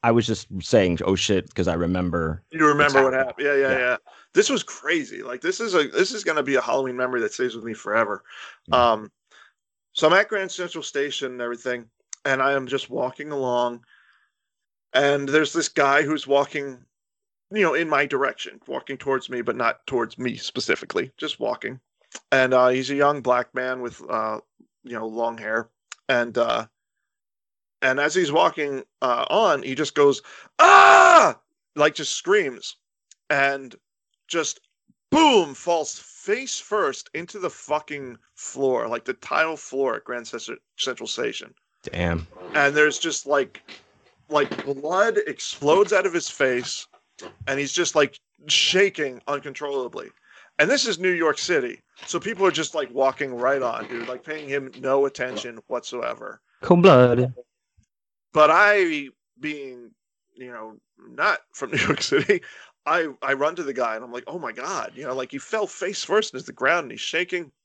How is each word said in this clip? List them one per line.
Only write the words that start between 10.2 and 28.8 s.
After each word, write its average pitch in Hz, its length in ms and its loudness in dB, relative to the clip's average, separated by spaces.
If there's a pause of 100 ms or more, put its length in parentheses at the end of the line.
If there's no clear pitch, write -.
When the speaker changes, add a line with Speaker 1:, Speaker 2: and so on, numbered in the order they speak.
Speaker 2:
Grand 190 220 -4
Central 170 320 -10
Station 139 500 -6
and 123 80 -10
everything, 120 480 -6 (340)
and 135 180 0
I 139 120 2
am 131 120 -2
just 127 240 -6
walking 127 420 -6
along, 123 520 -2 (1120)
and 143 340 2
there's 147 260 2
this 165 160 -2
guy 139 340 2
who's 147 220 -4
walking, 139 600 -2 (680)
you 208 120 -2
know, 165 100 2
in 160 160 -2
my 147 160 2
direction, 135 640 -4
walking 135 300 -10
towards 131 320 -4
me, 120 120 -6
but 113 160 -4
not 117 280 -2
towards 117 320 -4
me 120 200 -6
specifically, - 800 -4
just - 240 -8
walking. 120 380 -6 (520)
And, 131 220 4
uh, 127 160 6
he's 131 200 -2
a 143 60 -4
young 143 260 2
black 123 320 0
man 127 280 -6
with, 120 280 -12
uh, 110 300 -4 (440)
you 123 140 -14
know, 110 100 -8
long 117 300 -4
hair. 110 320 -4 (380)
And, 120 300 0
uh, 117 300 0 (1120)
and 131 180 0
as 151 140 0
he's 170 180 0
walking, 147 520 0 (180)